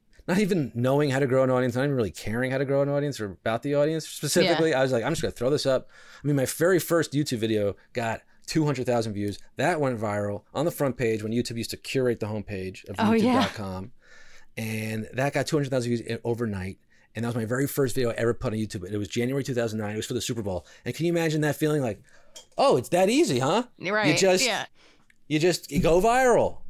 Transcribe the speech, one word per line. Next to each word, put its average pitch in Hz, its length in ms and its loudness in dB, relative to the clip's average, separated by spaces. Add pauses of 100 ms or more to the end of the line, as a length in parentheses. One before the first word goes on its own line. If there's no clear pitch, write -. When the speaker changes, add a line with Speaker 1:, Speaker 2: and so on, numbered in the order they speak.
(260)
Speaker 1:
not 180 120 0
even 170 360 0
knowing 135 360 2
how 131 100 2
to 143 80 2
grow 131 160 4
an 127 60 2
audience, 127 260 2
not 131 80 2
even 143 100 0
really 110 160 0
caring 120 400 -4
how 135 80 0
to 143 60 0
grow 139 180 2
an 139 60 0
audience 143 320 -2
or 104 60 -4
about 110 360 -4
the 143 140 0
audience 151 320 0
specifically. 160 640 2
Speaker 2:
Yeah. 131 100 2
Speaker 1:
I - 20 4
was 135 80 2
like, 117 140 2
"I'm 143 80 0
just - 100 -4
gonna 104 80 0
throw 120 200 -2
this 147 160 0
up." 131 220 0 (360)
I - 20 -6
mean, 143 80 2
my 131 120 2
very 170 340 2
first 165 320 0
YouTube 139 260 0
video 104 380 0 (160)
got 113 300 -4 (240)
two 156 180 0
hundred 131 220 -2
thousand 120 260 0
views. 101 260 -4 (180)
That 156 240 0
went 127 200 -2
viral 104 420 -2 (120)
on 143 100 -2
the 170 80 0
front 135 240 -2
page 110 260 0
when 107 100 -4
YouTube 117 260 -2
used 110 120 -6
to - 60 -10
curate 123 420 0
the 110 80 -4
homepage 98 640 -8
of 98 100 -10
Speaker 2:
Oh, 214 140 4
yeah. 226 100 4
Speaker 1:
youtube 254 200 4
dot - 120 -2
com. 185 380 -8 (640)
And 110 560 -6
that 139 220 -2
got 135 120 -2
two 160 100 0
hundred 143 140 0
thousand 120 200 0
views 117 100 0
in, 117 240 -6
overnight. 107 540 -4 (360)
And 117 100 -4
that 120 40 -2
was 117 80 -4
my 113 100 -2
very 127 200 0
first 135 280 0
video 123 160 2
I 110 40 -4
ever 117 200 0
put 120 180 -4
on 110 60 -2
YouTube. 104 320 -6
It 107 80 -2
was 101 100 -4
January 127 340 -2
two 131 120 -6
thousand 113 240 -2
nine. 104 160 -4
It - 20 -8
was 110 100 -6
for 131 80 -6
the 113 60 -2
Super 117 220 -4
Bowl. 92 240 -6 (180)
And 120 100 -6
can 165 120 -2
you 170 60 0
imagine 160 300 0
that 147 140 0
feeling 151 260 0
like, 110 180 -4 (580)
"Oh, 247 180 6
it's 123 140 -2
that 190 180 4
easy, 233 300 4
huh?" 170 260 2 (160)
Speaker 2:
Right, 208 280 0
Speaker 1:
You 170 100 2
just, 190 260 4
Speaker 2:
yeah. 175 220 -2 (640)
Speaker 1:
you 151 100 0
just, 165 320 0
you - 100 0
go 175 200 4
viral. 226 580 4 (120)